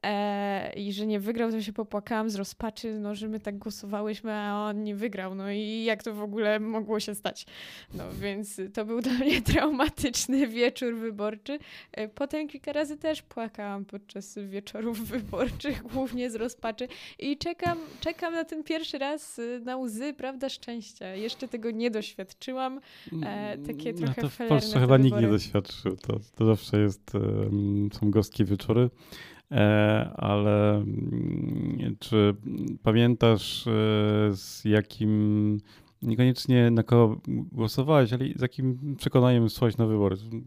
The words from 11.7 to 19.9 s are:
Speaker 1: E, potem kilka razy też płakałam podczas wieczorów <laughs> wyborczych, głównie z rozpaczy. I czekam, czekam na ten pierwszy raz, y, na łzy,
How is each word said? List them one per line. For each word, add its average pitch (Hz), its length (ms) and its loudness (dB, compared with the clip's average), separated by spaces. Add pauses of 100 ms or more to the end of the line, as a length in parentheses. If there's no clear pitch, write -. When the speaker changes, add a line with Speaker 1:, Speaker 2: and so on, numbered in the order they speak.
Speaker 1:
E, 214 160 -6
potem 285 400 -6
kilka 285 240 -10
razy 294 240 -2
też 311 260 -4
płakałam 208 640 -8
podczas 202 540 -14 (100)
wieczorów 214 580 -6
<laughs> - 60 -10
wyborczych, 254 720 -4
głównie 247 480 -6
z 220 40 -10
rozpaczy. 233 540 -6 (300)
I 285 200 -4
czekam, 349 400 -4 (220)
czekam 330 340 -6
na 330 100 -2
ten 320 200 -10
pierwszy 320 340 -6
raz, 277 400 -8
y, 240 260 -8
na 254 120 -6
łzy, 262 380 -6